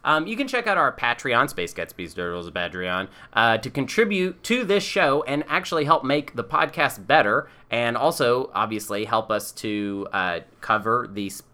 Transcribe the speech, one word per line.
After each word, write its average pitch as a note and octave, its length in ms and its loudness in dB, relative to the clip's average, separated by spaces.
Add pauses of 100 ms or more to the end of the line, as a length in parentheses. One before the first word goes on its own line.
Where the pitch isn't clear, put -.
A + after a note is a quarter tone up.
Um, D#3 220 2
you A3 100 -6
can C4+ 100 -2
check B3 180 -2
out G3+ 120 2
our C#3+ 180 2
Patreon, B2 540 2
Space F2 240 -6
Cats, E2+ 180 -6
Peace E2+ 220 -10
Turtles, F2 380 -6
Patreon, F2+ 580 -4 (240)
uh, A2+ 240 4
to A#2 120 -6
contribute F#3 760 0
to B3 200 0
this G3 200 2
show D3+ 440 2
and C#3+ 220 -2
actually E3 340 0
help D#3 220 4
make C#3+ 320 0
the A2+ 60 -4
podcast D3+ 600 -2
better, C3 440 4 (200)
and A#2+ 280 0
also, C3 580 2
obviously, G#2+ 500 -2
help A2 240 0
us G#2+ 220 -2
to, G2+ 600 -4
uh, F2+ 260 0 (220)
cover A2+ 500 2
the G2 180 -6 (240)